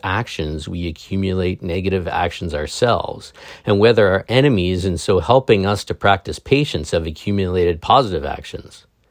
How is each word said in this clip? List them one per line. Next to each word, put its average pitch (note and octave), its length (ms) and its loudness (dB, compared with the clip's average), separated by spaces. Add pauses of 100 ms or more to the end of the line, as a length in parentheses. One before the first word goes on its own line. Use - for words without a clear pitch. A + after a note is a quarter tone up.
actions, D#2+ 640 -4
we F2 200 -6
accumulate F#2 760 -4
negative F#2 460 -2
actions F2 440 -4
ourselves, E2 800 -2 (320)
and G2+ 140 2
whether G#2+ 300 6
our F#2+ 200 2
enemies, F#2+ 560 2
in F2 140 0
so F#2 220 2
helping A2+ 440 4
us G2+ 200 -2
to - 100 -8
practice G2 460 0
patience, C#3 500 -2
have E2 160 0
accumulated F2+ 720 -2
positive G#2+ 440 2
actions. - 640 -12 (240)